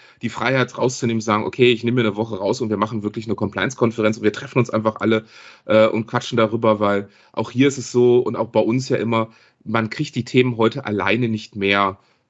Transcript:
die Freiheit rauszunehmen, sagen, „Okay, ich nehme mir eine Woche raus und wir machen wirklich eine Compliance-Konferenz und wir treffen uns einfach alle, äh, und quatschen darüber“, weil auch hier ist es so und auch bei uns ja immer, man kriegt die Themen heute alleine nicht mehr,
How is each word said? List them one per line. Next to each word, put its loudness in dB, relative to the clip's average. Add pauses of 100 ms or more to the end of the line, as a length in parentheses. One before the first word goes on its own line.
(240)
die -4
Freiheit 0
rauszunehmen, -2
sagen, 0
„Okay, 4
ich -2
nehme 0
mir 2
eine -2
Woche -4
raus -2
und -4
wir 0
machen -4
wirklich -6
eine -2
Compliance-Konferenz -2
und -6
wir 2
treffen -8
uns 0
einfach 0
alle, 0 (400)
äh, 6
und -2
quatschen -4
darüber“, 2
weil 0 (240)
auch -6
hier 4
ist 0
es -10
so 4
und 0
auch -4
bei 0
uns 0
ja 0
immer, 0 (340)
man -2
kriegt -8
die -4
Themen 2
heute 0
alleine 0
nicht -6
mehr, 2 (300)